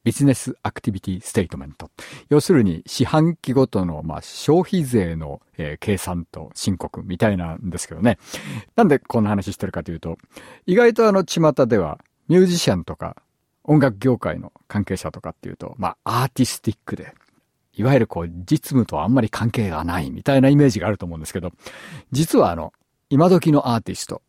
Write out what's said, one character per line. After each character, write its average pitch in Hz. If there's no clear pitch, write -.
ビ 120
ジ 143
ネ 135
ス -
ア 101
ク -
テ 117
ィ -
ビ 95
テ 101
ィ 92
ス -
テ 101
ー 80
ト -
メ 73
ン 71
ト。 -
要 147
す 190
る 127
に、 87
四 -
半 160
期 -
ご 131
と 95
の、 78
ま 78
あ、 -
消 -
費 175
税 95
の、 73
え 76
ー、 78
計 101
算 87
と -
申 95
告 -
み 90
た 113
い 98
な 82
ん 90
で -
す -
け -
ど 82
ね。 117
な 233
ん -
で 143
こ -
ん 104
な 101
話 101
し -
て -
る 92
か 85
と 87
い 82
う 78
と、 82
意 180
外 233
と 226
あ 208
の、 190
巷 156
で 110
は、 78
ミ 170
ュ 185
ー -
ジ 175
シ 139
ャ 95
ン 82
と 80
か、 82
音 151
楽 123
業 123
界 87
の -
関 104
係 95
者 -
と -
か 82
っ -
て -
い -
う 92
と、 -
ま 92
あ、 120
ア -
ー -
テ -
ィ -
ス -
テ 113
ィ -
ッ -
ク -
で、 -
い 104
わ 131
ゆ 131
る 113
こ 85
う、 85
実 90
務 123
と 76
あ -
ん 113
ま 135
り 110
関 113
係 104
が 76
な 85
い 67
み 87
た 139
い 127
な 135
イ 143
メ 143
ー -
ジ 107
が 92
あ 110
る 98
と 92
思 85
う -
ん -
で 80
す -
け 92
ど、 87
実 160
は 107
あ 85
の、 80
今 160
時 170
の 131
ア 113
ー -
テ 92
ィ 92
ス -
ト -